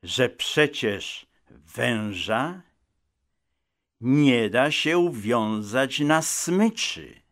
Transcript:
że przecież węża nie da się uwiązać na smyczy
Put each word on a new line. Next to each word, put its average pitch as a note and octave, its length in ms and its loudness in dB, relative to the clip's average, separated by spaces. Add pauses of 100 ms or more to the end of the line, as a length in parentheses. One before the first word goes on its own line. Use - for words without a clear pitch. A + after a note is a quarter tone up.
że A#2 260 0
przecież - 960 -2 (220)
węża A2+ 1120 -4 (1400)
nie B2 480 4
da B2+ 220 2
się D#3 260 0
uwiązać A#2 1000 0
na D#3 220 2
smyczy F3+ 1000 -2 (100)